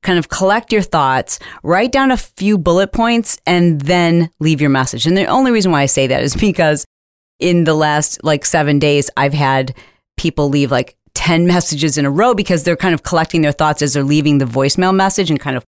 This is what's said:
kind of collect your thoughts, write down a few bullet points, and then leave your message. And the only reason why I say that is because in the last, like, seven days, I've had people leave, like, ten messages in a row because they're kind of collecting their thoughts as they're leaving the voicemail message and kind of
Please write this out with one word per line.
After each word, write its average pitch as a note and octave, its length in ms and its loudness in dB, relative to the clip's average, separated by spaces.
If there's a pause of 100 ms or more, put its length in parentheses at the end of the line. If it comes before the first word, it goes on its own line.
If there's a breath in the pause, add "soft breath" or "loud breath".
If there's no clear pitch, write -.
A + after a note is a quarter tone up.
kind F3+ 160 0
of D#3+ 100 -4
collect G3 420 -2
your G#3+ 120 2
thoughts, C3+ 560 0 (240 loud breath)
write F#3+ 280 0
down C4+ 200 2
a B3 80 0
few G3+ 400 -2
bullet F3 340 0
points, A#3 540 0
and F3 340 2
then E3+ 480 2 (120)
leave D3+ 200 0
your D3 80 2
message. C3 380 0
And E3+ 100 2
the G3 80 0
only C4 280 0
reason F#3+ 200 2
why D3 80 2
I C#3 60 2
say C3+ 200 0
that C3 160 0
is C3+ 140 -2
because D#3+ 480 0 (540)
in E3+ 260 2
the D#3+ 80 2
last, D3+ 500 0
like, D3+ 220 -2
seven D3 340 0
days, C#3+ 380 2
I've C#3 160 0
had C3+ 420 0 (440 loud breath)
people D3 320 -2
leave, C#3 200 0
like, C3 260 -4 (180)
ten E3+ 320 0
messages D#3+ 520 0
in C#3+ 80 0
a C#3 40 0
row G#3 220 2
because F#3 320 -2
they're E3+ 100 0
kind F3 200 -2
of - 80 -4
collecting D#3+ 400 -2
their D3 100 0
thoughts D3+ 300 -2
as C#3+ 100 -2
they're C#3+ 100 -2
leaving D3 360 2
the C3+ 80 0
voicemail C#3 480 0
message F#3+ 360 0
and D3 80 0
kind C3 200 -6
of - 160 -12